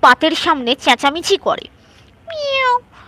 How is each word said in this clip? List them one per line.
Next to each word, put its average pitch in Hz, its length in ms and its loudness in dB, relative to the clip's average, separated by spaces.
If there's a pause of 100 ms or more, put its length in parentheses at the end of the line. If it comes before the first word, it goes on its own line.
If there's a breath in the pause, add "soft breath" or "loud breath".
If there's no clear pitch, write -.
পাতের 285 300 4
সামনে 285 440 -2
চেঁচামেচি 285 600 0
করে, - 260 -4 (640 soft breath)
মিয়াও, 539 500 -2 (300 soft breath)